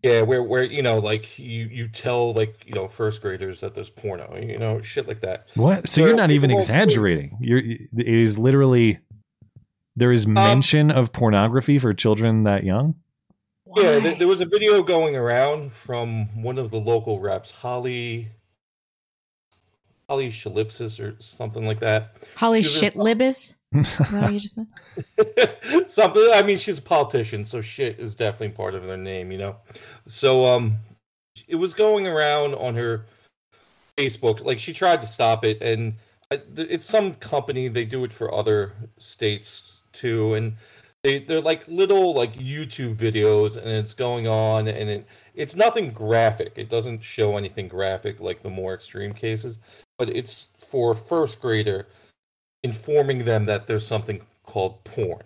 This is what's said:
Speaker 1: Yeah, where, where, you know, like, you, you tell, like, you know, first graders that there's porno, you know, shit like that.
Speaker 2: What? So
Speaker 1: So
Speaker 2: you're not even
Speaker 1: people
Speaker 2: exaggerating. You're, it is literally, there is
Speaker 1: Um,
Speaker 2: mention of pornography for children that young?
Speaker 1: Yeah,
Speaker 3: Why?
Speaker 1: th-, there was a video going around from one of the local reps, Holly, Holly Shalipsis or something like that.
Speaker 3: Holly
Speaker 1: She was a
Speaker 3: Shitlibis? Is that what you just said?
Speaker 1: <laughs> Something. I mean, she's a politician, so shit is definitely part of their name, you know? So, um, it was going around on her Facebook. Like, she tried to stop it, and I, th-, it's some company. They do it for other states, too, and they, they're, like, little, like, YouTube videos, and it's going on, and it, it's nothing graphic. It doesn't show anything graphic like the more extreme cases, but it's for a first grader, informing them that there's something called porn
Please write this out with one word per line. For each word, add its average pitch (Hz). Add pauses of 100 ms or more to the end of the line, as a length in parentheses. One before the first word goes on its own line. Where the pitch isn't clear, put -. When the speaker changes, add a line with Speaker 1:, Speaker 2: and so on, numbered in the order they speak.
Speaker 1:
Yeah, 120
where, 123
where, 127
you 139
know, 113
like, 107
you, 117
you 117
tell, 120
like, 110
you -
know, 95
first 107
graders 95
that 98
there's 101
porno, 92
you 107
know, 110
shit -
like 110
that. -
Speaker 2:
What? 170
So 156
Speaker 1:
So 160
Speaker 2:
you're 226
not 185
even 143
Speaker 1:
people 104
Speaker 2:
exaggerating. 104
You're, 123
it 117 (180)
is 113
literally, 123 (1000)
there 120
is 110
Speaker 1:
Um, 110
Speaker 2:
mention 139
of 131
pornography 117
for 117
children 110
that 98
young? 120 (800)
Speaker 1:
Yeah, 175
Speaker 3:
Why? 143
Speaker 1:
th-, 160
there 175
was 185
a 170
video 208
going 160
around 131
from 117 (160)
one 127
of 117
the 110
local 110
reps, 95
Holly, 120 (1800)
Holly 139
Shalipsis 110
or 110
something 113
like 107
that. 110 (200)
Speaker 3:
Holly 226
Speaker 1:
She 156
was 151
a 156
Speaker 3:
Shitlibis? 226 (200)
Is -
that -
what 107
you 208
just 208
said? 220 (1200)
Speaker 1:
<laughs> -
Something. 214
I 208
mean, 196
she's 175
a 131
politician, 113
so 117
shit 110
is 110
definitely 107
part 98
of 92
their 92
name, 92
you 95
know? 98 (500)
So, 131
um, 120 (720)
it 165
was 170
going 208
around 147
on 120
her 117 (920)
Facebook. 117
Like, 127
she 165
tried 175
to 110
stop 113
it, 110
and 113 (360)
I, 143
th-, 165
it's 170
some 202
company. 127
They 117
do 127
it 117
for -
other 104 (260)
states, - (100)
too, 113
and 110 (480)
they, 139
they're, 160
like, 160
little, 185
like, 120
YouTube 127
videos, 107
and -
it's 107
going 120
on, 110
and 107
it, 101 (280)
it's 147
nothing 214
graphic. 110
It 110
doesn't 113
show 104
anything 98
graphic 95
like 90
the 95
more 95
extreme 104
cases, 113 (400)
but 120
it's -
for 120
a 110
first 147
grader, 104 (760)
informing 131
them 110
that 104
there's 107
something 107 (260)
called 95
porn 90